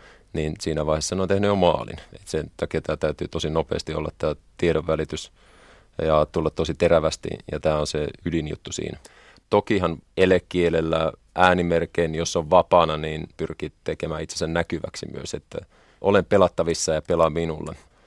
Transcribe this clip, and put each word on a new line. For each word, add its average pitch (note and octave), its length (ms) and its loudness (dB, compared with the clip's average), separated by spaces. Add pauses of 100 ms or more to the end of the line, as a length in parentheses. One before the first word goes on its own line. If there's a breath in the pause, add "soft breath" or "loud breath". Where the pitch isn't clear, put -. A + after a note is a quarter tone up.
(320 soft breath)
niin D#2 280 -4
siinä D#2 260 -4
vaiheessa D#2 280 -2
ne F#2+ 80 -2
on F#2 60 -2
tehnyt G2 200 2
jo G2+ 60 2
maalin. F2 440 2 (140)
Et - 160 -20
sen D2+ 280 -6
takia D#2+ 240 -4
tää D#2 160 -4
täytyy - 320 -4
tosi D#2 220 -6
nopeasti D#2 440 -4
olla D#2 240 -6
tää D2+ 160 -2 (220)
tiedonvälitys D#2+ 760 -2 (720 soft breath)
ja D#2 300 4
tulla D#2+ 180 0
tosi E2 240 -2
terävästi, D#2+ 540 2 (240)
ja D2+ 80 -6
tää D#2 180 0
on D2+ 80 -2
se D2+ 200 -4 (180)
ydinjuttu D#2+ 480 -6
siinä. D2 260 -8 (520 soft breath)
Tokihan F#2 460 2 (200)
elekielellä, E2 960 2 (220)
äänimerkein, E2+ 800 2
jos E2 220 -4
on D#2+ 140 -2
vapaana, E2+ 460 4
niin D#2 400 -6
pyrkii - 360 -8 (120)
tekemään D#2+ 380 -6
itsensä - 240 -6
näkyväksi - 640 -4
myös, C2+ 220 -12
että - 240 -12 (420 soft breath)
"olen G2 240 4
pelattavissa F2 680 2
ja D#2 100 -2
pelaa E2 280 2
minulle". D#2 460 -6 (300 soft breath)